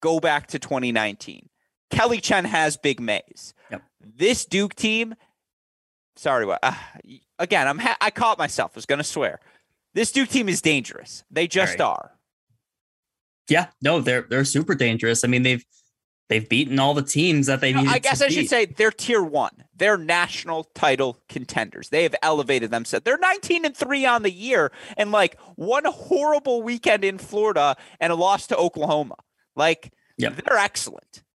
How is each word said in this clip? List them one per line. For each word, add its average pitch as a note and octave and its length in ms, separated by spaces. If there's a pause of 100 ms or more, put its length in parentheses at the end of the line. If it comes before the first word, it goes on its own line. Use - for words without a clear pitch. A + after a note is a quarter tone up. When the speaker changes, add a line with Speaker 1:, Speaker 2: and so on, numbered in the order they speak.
Speaker 1:
Go E3 180
back D3+ 280
to C#3+ 120
twenty B2+ 320
nineteen. G#2 580 (400)
Kelly A3+ 300
Chen F#3+ 260
has D#3 320
big C3 220
Mays. - 540 (180)
Speaker 2:
Yep. G2 100 (200)
Speaker 1:
This C#3+ 440
Duke G3 300
team, A3+ 400 (1000)
sorry, B2+ 300
what, F#2+ 160
uh, C3+ 120 (680)
again, F3 280
I'm C#3+ 120
ha-, B3 220
I G#3+ 100
caught A3+ 260
myself. C#3 360
I - 40
was A2 80
gonna C#3+ 180
swear. A#2 360 (540)
This G#3+ 180
Duke C4+ 180
team A#3 200
is F3 120
dangerous. - 720
They E3 160
just F3+ 320
Speaker 2:
Right. - 20
Speaker 1:
are. - 300 (1400)
Speaker 2:
Yeah, E3+ 200 (140)
no, D3+ 200
they're, B2 220
they're C3 200
super C#3 320
dangerous. A#2 480
I B2 40
mean, B2 160
they've, B2+ 200 (680)
they've A2 200
beaten C3+ 300
all C#3 160
the C#3+ 80
teams D3 440
that C3+ 140
they C3+ 100
Speaker 1:
No, C3 100
Speaker 2:
needed C#3 120
Speaker 1:
I B3+ 60
guess C4+ 200
Speaker 2:
to C#4 60
Speaker 1:
I C#4 40
should D4+ 120
Speaker 2:
beat. D#4+ 80
Speaker 1:
say A#3 160
they're G#3 260
tier A3 320
one. C#3+ 400 (120)
They're G3+ 220
national E3+ 680 (100)
title C3 540
contenders. - 600
They D#3 140
have D#3+ 200
elevated C3+ 480
themselves. A#2 340
They're C4+ 140
nineteen F#4 440
and D4 140
three C4+ 280
on A#3+ 180
the G3 80
year F#3 400 (260)
and, G#3 140
like, G3+ 280 (160)
one B3 300
horrible C#4+ 760
weekend A3+ 400
in G3 160
Florida F#3+ 580 (220)
and E3+ 120
a E3+ 40
loss F#3 320
to G#3+ 100
Oklahoma. D3+ 580 (400)
Like, D#3+ 380 (240)
Speaker 2:
Yep. - 280
Speaker 1:
they're B3 120
excellent. - 680 (120)